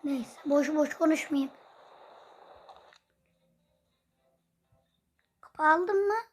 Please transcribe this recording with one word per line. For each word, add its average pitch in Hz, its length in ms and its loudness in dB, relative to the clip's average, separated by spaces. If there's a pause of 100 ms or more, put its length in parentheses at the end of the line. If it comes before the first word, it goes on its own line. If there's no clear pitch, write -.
Neyse, 277 420 -8
boş 285 280 0
boş 302 200 0
konuşmayayım. 294 560 0 (4000)
Kapı - 220 -10
aldın 359 440 2
mı? 427 120 0 (140)